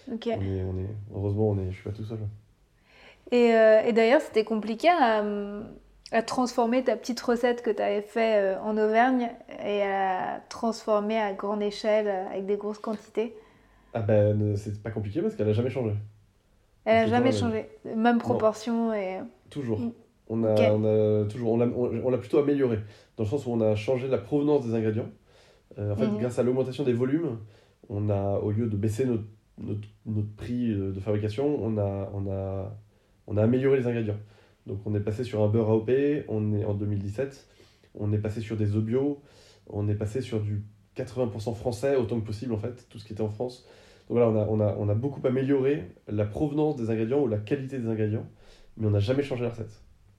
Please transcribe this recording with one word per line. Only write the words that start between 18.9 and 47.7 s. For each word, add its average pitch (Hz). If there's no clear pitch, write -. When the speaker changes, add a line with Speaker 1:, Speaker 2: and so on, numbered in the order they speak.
Speaker 1:
et 185
Speaker 2:
Toujours. 160
Speaker 1:
Mm. 233
Speaker 2:
On 113
a, 110
Speaker 1:
Ok. 107
Speaker 2:
on 107
a 107
toujours, 110
on 117
l'a, 120
on, 120
on 127
l'a 123
plutôt 156
amélioré. 139
Dans 117
le 101
sens 139
où 120
on 117
a 107
changé 127
la 123
provenance 147
des 113
ingrédients. 110
Euh, 104
en -
fait, 110
Speaker 1:
Mhm. 110
Speaker 2:
grâce 120
à 123
l'augmentation 127
des 123
volumes, 131
on 104
a, 101
au 107
lieu 117
de 107
baisser 107
notre, 113
notre, 104
notre 107
prix, 120
euh, 98
de 95
fabrication, 107
on 110
a, 98
on 98
a, 95
on 101
a 107
amélioré 131
les 120
ingrédients. 110
Donc, 107
on 107
est 104
passé 107
sur 107
un 107
beurre 110
A 110
O 107
P, 139
on 107
est 104
en 104
deux 104
mille 104
dix-sept, 104
on 107
est 107
passé 107
sur 110
des 107
œufs 110
bio, 135
on 104
est 104
passé 107
sur 110
du 104
quatre-vingts 127
pour 107
cent 117
français, 131
autant 120
que 104
possible, 117
en 104
fait, 117
tout 113
ce -
qui -
était 110
en 107
France. 123
Donc 117
voilà, 117
on 110
a, 107
on 107
a, 104
on 104
a 104
beaucoup 139
amélioré 135
la 104
provenance 147
des 113
ingrédients 113
ou 131
la 104
qualité 131